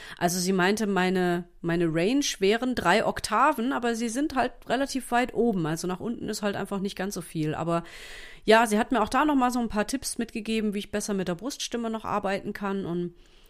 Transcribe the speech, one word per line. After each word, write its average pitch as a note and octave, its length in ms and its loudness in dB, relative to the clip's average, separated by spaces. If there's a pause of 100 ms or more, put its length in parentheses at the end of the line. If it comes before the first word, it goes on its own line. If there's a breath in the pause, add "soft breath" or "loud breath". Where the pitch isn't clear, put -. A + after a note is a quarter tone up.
(180 loud breath)
Also F3 200 0
sie F3+ 140 0
meinte, G3 340 4
meine, F3+ 600 2 (160)
meine E3+ 240 2
Range F3+ 400 4 (140)
wären A3 360 2
drei G#3 300 4
Oktaven, A#3+ 640 2
aber A#3+ 240 0
sie A#3 140 -2
sind C#4 260 -2
halt B3+ 160 0 (160)
relativ C4 440 -2
weit A#3+ 220 2
oben. G3+ 320 2
Also E3 220 -2
nach F#3 140 -4
unten - 260 -6
ist G#3 140 -4
halt G3+ 160 -2
einfach G3+ 240 -4
nicht G3 160 -4
ganz F#3+ 160 -4
so F3+ 80 -6
viel. D#3 340 -4
Aber E3 300 -2 (580 loud breath)
ja, A3+ 240 6
sie G#3 100 2
hat - 140 0
mir A#3+ 100 4
auch G#3+ 60 2
da C4 160 2
nochmal C4+ 280 4
so B3 80 0
ein A#3 100 -2
paar G#3 180 0
Tipps - 300 -6
mitgegeben, A3 560 -2
wie G#3 60 -4
ich - 120 -10
besser G#3 220 -4
mit F#3+ 160 0
der F3+ 60 -2
Bruststimme A#3 540 -6
noch A3 140 -6
arbeiten G3 480 -4
kann. G3 340 -4
Und F3 280 -4 (360 soft breath)